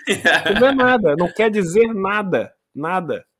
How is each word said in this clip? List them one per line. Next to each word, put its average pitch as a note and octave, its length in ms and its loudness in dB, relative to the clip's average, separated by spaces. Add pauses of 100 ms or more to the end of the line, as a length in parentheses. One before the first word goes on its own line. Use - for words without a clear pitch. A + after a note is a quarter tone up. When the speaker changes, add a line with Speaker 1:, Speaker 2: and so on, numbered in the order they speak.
Speaker 1:
<laughs> E3+ 540 0
Speaker 2:
Não B3+ 80 6
é C#4 60 2
nada. B3 420 2
Não F3 160 -2
quer A3 180 0
dizer G3+ 440 2
nada. F#3+ 580 -4 (220)
Nada. D3+ 500 -6 (160)